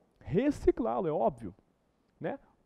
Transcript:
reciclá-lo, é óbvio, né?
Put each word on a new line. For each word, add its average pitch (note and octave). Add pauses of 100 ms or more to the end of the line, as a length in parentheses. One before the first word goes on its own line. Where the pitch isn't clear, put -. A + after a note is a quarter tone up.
(180)
reciclá-lo, A#3+
é D3+
óbvio, D3+ (640)
né? G#3 (280)